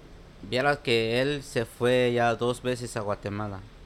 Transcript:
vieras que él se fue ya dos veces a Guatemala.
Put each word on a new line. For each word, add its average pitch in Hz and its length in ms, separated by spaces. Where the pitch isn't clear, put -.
vieras 139 300
que 117 420
él 143 220
se 117 220
fue 123 500
ya 117 200
dos 120 280
veces 123 340
a 110 40
Guatemala. 101 580